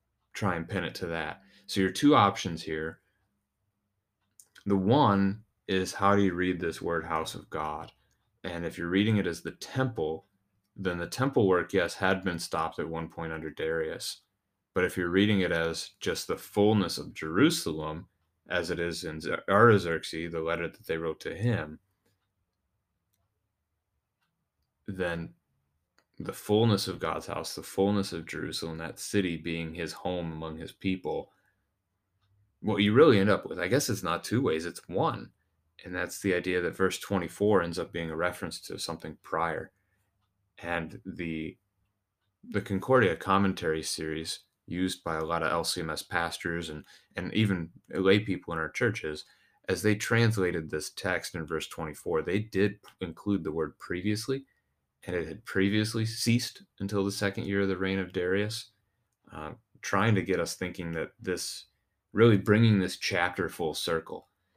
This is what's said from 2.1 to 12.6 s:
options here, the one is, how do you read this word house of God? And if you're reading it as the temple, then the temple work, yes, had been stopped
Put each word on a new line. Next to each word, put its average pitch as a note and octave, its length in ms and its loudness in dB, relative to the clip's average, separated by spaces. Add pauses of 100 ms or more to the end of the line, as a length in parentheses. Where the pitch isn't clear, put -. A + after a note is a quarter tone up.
options F#2+ 480 4
here, D#2+ 380 -6 (1700)
the G2+ 100 4
one G2 680 4 (260)
is, F#2 240 0
how G2+ 240 4
do G2+ 60 6
you F#2 100 4
read F2+ 260 0
this E2 220 -4
word E2+ 240 -2
house D#2+ 300 -4
of - 160 -16
God? D#2 420 -6 (500)
And F2 220 -6
if E2 140 -8
you're E2+ 100 -4
reading G#2 300 4
it F2+ 80 2
as E2 160 -6
the - 100 -8
temple, E2 720 -4 (520)
then F2+ 220 -2
the E2+ 80 -4
temple B2+ 400 2
work, F2 260 4
yes, F2 220 2
had F#2+ 300 2
been F2 140 -2
stopped E2 400 -4